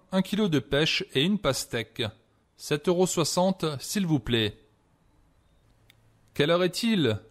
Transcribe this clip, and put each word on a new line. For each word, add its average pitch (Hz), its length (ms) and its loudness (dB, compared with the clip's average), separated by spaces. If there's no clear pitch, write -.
un 190 120 0
kilo 208 260 0
de 151 100 2
pêche 147 460 0
et 135 80 2
une 190 160 2
pastèque. - 640 -4
Sept - 320 -4
euros 180 180 4
soixante, 180 600 0
s'il 196 260 -2
vous 156 140 2
plaît. 113 380 -2
Quelle 147 160 2
heure 175 140 2
est-il ? 180 560 0